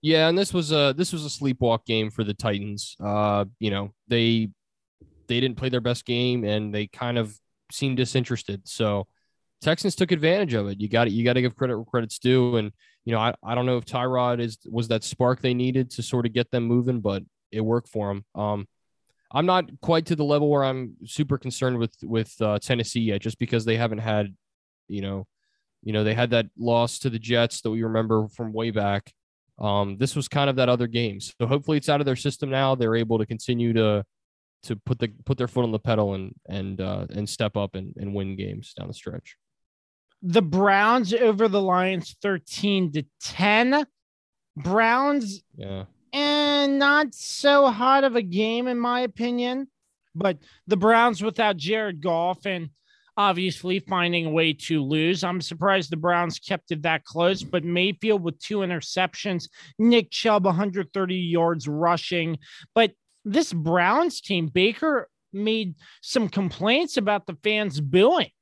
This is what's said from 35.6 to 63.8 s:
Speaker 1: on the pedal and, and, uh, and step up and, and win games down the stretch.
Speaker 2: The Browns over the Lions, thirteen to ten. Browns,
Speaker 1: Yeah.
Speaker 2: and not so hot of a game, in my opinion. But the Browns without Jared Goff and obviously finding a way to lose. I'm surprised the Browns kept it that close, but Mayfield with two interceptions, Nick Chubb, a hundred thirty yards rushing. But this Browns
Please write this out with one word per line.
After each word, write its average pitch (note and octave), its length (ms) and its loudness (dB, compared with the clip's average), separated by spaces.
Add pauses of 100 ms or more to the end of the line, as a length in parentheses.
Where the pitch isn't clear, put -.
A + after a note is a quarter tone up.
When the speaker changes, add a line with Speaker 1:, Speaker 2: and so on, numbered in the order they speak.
Speaker 1:
on A#2 80 0
the A2 80 -2
pedal G#2+ 340 2
and, F#2+ 220 -8 (120)
and, F#2+ 320 -8
uh, F#2+ 300 -6
and G#2 180 -6
step G#2+ 300 -4
up G2+ 160 -4
and, F#2+ 240 -12
and G2+ 160 -8
win F#2+ 220 -4
games G2 420 -10
down F#2+ 100 -12
the - 60 -10
stretch. - 420 -14 (840)
Speaker 2:
The F#3 220 2
Browns G3+ 720 4
over A3+ 340 4
the G3+ 140 2
Lions, F#3 600 0
thirteen F#3+ 720 -2
to D3 120 -4 (160)
ten. A#3+ 640 2 (680)
Browns, A3+ 880 0 (120)
Speaker 1:
Yeah. G2 300 -8 (260)
Speaker 2:
and C#4+ 680 2
not C#4+ 340 2
so C#4 540 4
hot B3+ 360 4
of B3+ 120 2
a A3+ 80 2
game, A3 440 0
in B3 120 -2
my A#3+ 220 0
opinion. B3 680 -2 (480)
But F3+ 240 0 (260)
the G3 100 2
Browns A3 460 4
without G#3+ 360 0
Jared F#3+ 440 -4
Goff F3 460 -2
and F3 240 -6 (440)
obviously F#3 640 0
finding F3 460 0
a D#3 60 -2
way D#3+ 220 2
to D3+ 300 -2
lose. D#3 400 0
I'm F3+ 160 -2
surprised E3+ 520 0
the E3+ 60 -4
Browns F3 420 0
kept - 320 -6
it D#3 100 -6
that D#3+ 220 0
close, F3+ 400 0
but F3 200 -4
Mayfield F#3+ 600 0
with E3 160 -6
two - 200 -6
interceptions, F3+ 920 -4 (280)
Nick A3+ 320 4
Chubb, G#3 380 2
a F#3+ 40 4
hundred F#3 420 -2
thirty F#3 220 -2
yards E3+ 520 0
rushing. E3 720 0 (340)
But A3+ 200 4 (300)
this A3+ 300 0
Browns F3+ 640 2